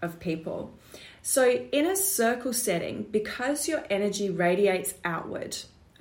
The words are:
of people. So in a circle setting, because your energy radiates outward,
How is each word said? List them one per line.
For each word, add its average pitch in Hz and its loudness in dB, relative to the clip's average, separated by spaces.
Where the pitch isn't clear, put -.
of 170 -6
people. - -6
So 254 4
in 294 4
a 381 2
circle 240 0
setting, - -2
because 247 -2
your 311 -2
energy 202 0
radiates 180 2
outward, - -6